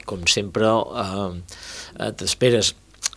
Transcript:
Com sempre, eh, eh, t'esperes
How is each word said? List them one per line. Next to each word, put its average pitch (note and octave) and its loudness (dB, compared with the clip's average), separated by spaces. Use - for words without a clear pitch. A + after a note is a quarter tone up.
Com F2+ -4
sempre, G#2+ 2
eh, G2+ 0
eh, A2 -2
t'esperes A#2 4